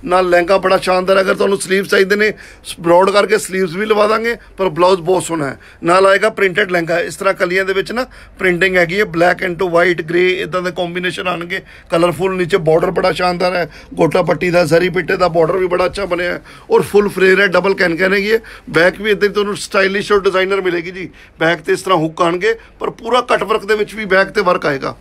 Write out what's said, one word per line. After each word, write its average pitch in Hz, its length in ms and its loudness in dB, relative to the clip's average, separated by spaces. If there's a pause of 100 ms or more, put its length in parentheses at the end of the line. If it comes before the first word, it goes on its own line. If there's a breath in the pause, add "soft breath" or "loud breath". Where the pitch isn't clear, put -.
ਨਾਲ 180 260 2
ਲਹਿੰਗਾ 175 280 4
ਬੜਾ 185 200 2
ਸ਼ਾਨਦਾਰ 185 380 0
ਹੈ। 190 60 2
ਅਗਰ 196 120 0
ਤੁਹਾਨੂੰ 196 260 0
ਸਲੀਵ 190 240 -2
ਚਾਹੀਦੇ 196 320 0
ਨੇ, 214 160 0 (480 loud breath)
broad 175 300 4
ਕਰਕੇ 196 280 2
sleeves 185 380 -4
ਵੀ 208 100 -4
ਲਵਾ 214 200 2
ਦਾਂਗੇ, 226 300 -2 (200 loud breath)
ਪਰ 190 120 -2
blouse 175 320 2
ਬਹੁਤ 170 240 -2
ਸੋਹਣਾ 160 240 -4
ਹੈ। 123 100 -12 (260 loud breath)
ਨਾਲ 185 220 4
ਆਏਗਾ 196 240 2
printed 202 400 -2
ਲਹਿੰਗਾ, 170 300 -2
ਇਸ - 160 -6
ਤਰ੍ਹਾਂ 190 180 -2
ਕਲੀਆਂ 185 300 -2
ਦੇ 190 80 -4
ਵਿੱਚ 190 200 -4
ਨਾ 247 140 -4 (320 loud breath)
ਪ੍ਰਿੰਟਿੰਗ 185 380 0
ਹੈਗੀ 180 240 0
ਹੈ, 214 40 2
black 170 440 0
into 175 260 -4
white, 175 360 2
grey, 180 180 2 (140)
ਇੱਦਾਂ 180 200 -6
ਦੇ 180 80 -4
combination 180 580 -6
ਆਉਣਗੇ, 175 320 -8 (300 loud breath)
colorful। 175 460 0
ਨੀਚੇ 180 200 0
border 160 340 2
ਬੜਾ 185 220 0
ਸ਼ਾਨਦਾਰ 180 420 -2
ਹੈ, 170 140 -2 (260 loud breath)
ਗੋਟਾ 170 280 2
ਪੱਟੀ 175 280 -2
ਦਾ, 175 140 4
ਜ਼ਰੀ 165 240 2
ਪਿੱਟੇ 185 280 -2
ਦਾ 180 120 2
border 165 280 2
ਵੀ 185 100 0
ਬੜਾ 180 200 0
ਅੱਛਾ 196 180 -4
ਬਣਿਆ 175 280 -4
ਹੈ, 170 100 -8 (280 loud breath)
ਔਰ 220 120 4
full 202 260 2
ਫਲੇਅਰ 185 320 4
ਹੈ, 202 60 4
double 180 280 2
ਕੈਨਕਨ 180 400 0
ਹੈਗੀ 202 180 0
ਹੈ। 226 60 2 (320 loud breath)
Back 170 300 2
ਵੀ 214 100 -2
ਇੱਦਾਂ 202 180 2
ਹੀ 196 60 -2
ਤੁਹਾਨੂੰ 202 220 -2
stylish 196 560 -2
ਔਰ 202 80 4
ਡਿਜ਼ਾਈਨਰ 190 400 0
ਮਿਲੇਗੀ 175 300 -4
ਜੀ। 180 180 -12 (320 loud breath)
Back 165 200 0
'ਤੇ 190 120 -2
ਇਸ 185 100 -2
ਤਰ੍ਹਾਂ 185 160 0
hook 156 220 -2
ਆਉਣਗੇ, 180 340 0 (240 loud breath)
ਪਰ 208 120 -6
ਪੂਰਾ 226 300 -2
ਕੱਟ 240 220 0
work 202 220 -2
ਦੇ 208 100 0
ਵਿੱਚ 208 200 -4
ਵੀ 214 100 -8
back 190 240 2
'ਤੇ - 120 -2
work 180 260 0
ਆਏਗਾ। 147 340 -4